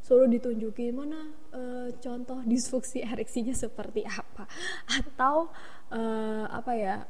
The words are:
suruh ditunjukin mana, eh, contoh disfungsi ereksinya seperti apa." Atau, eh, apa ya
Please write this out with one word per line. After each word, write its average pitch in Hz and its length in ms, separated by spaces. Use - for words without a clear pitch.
suruh 262 240
ditunjukin 233 640
mana, 302 380
eh, 247 480
contoh 247 400
disfungsi 247 640
ereksinya 233 480
seperti - 480
apa." - 480
Atau, 277 560
eh, 220 560
apa 247 240
ya 208 360